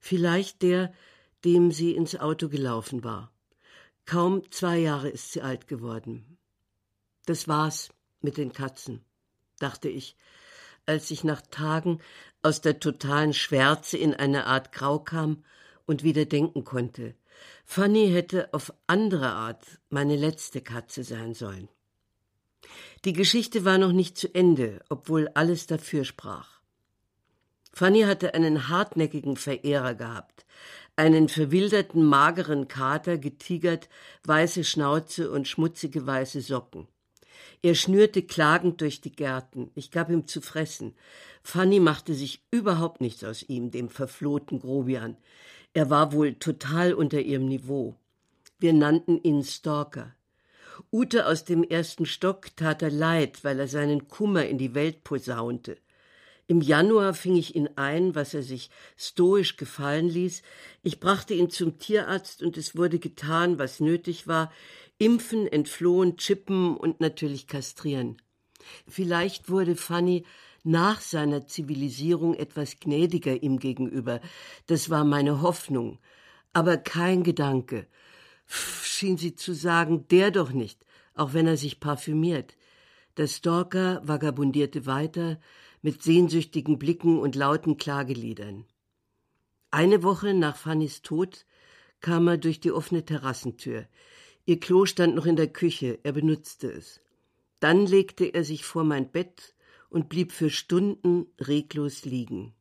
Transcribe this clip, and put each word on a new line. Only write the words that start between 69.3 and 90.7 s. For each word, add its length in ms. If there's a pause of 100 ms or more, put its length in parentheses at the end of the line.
wurde 260
Fanny 500 (400)
nach 360
seiner 460
Zivilisierung 880
etwas 440
gnädiger 640
ihm 160
gegenüber. 600 (460)
Das 240
war 140
meine 360
Hoffnung. 580 (540)
Aber 240
kein 460
Gedanke. 640 (600)
Pff, 380
schien 320
sie 180
zu 200
sagen, 540
der 220
doch 220
nicht, 320 (300)
auch 180
wenn 140
er 100
sich 240
parfümiert. 720 (640)
Der 120
Stalker 760
vagabundierte 840
weiter 540 (420)
mit 200
sehnsüchtigen 760
Blicken 400
und 180
lauten 400
Klageliedern. 880 (1040)
Eine 320
Woche 300
nach 240
Fannys 460